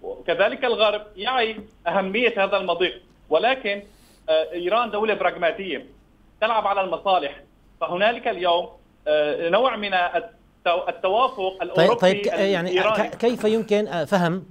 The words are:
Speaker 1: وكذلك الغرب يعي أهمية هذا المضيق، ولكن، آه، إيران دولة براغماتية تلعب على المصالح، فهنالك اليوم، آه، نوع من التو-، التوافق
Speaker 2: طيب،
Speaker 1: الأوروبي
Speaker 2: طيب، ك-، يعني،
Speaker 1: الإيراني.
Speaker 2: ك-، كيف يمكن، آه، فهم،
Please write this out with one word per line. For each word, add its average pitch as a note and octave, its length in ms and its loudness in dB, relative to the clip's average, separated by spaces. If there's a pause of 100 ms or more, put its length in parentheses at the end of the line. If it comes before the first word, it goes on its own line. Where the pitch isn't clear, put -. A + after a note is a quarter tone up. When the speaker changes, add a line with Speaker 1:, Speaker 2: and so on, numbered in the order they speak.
Speaker 1:
وكذلك F3+ 640 -2
الغرب G#3 360 0 (140)
يعي A3+ 420 -2 (300)
أهمية G3 560 0
هذا G3 140 0
المضيق، F3+ 440 -2 (280)
ولكن، G3+ 540 0 (460)
آه، D#3+ 220 2
إيران F#3+ 400 -2
دولة G#3 220 0
براغماتية F3+ 720 -2 (560)
تلعب G#3+ 260 2
على G3 140 0
المصالح، F3 600 -2 (400)
فهنالك G#3 460 0
اليوم، F3 420 0 (380)
آه، D3+ 420 2
نوع A3+ 260 2
من G#3 180 -6
التو-، F3 960 -2
التوافق G3 600 0
Speaker 2:
طيب، F#3+ 120 -6
Speaker 1:
الأوروبي F3+ 380 2
Speaker 2:
طيب، G3 220 4
ك-، G3+ 60 -2
يعني، F#3+ 440 0
Speaker 1:
الإيراني. G3+ 380 2
Speaker 2:
ك-، - 60 -14
كيف A#3 280 0
يمكن، G#3+ 440 2
آه، D#3+ 160 -4
فهم، F3 480 0